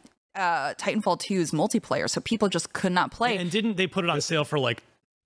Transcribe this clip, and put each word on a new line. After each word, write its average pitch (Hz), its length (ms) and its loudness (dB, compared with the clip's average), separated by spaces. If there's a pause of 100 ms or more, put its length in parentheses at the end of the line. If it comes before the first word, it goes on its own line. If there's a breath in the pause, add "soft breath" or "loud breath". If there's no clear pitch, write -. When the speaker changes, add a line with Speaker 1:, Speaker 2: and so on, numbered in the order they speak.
(360)
Speaker 1:
uh, 170 380 0
Titanfall 202 460 0
two's 180 320 0
multiplayer, 175 580 0
so - 100 -2
people 208 300 0
just - 240 -2
could - 180 0
not 175 200 2
play. 226 260 0
Speaker 2:
And 180 120 -2
didn't 208 280 0
they 185 100 2
put 190 160 -2
it 170 60 0
on 151 100 0
sale 151 240 0
for, 147 160 -2
like, 120 240 0 (420)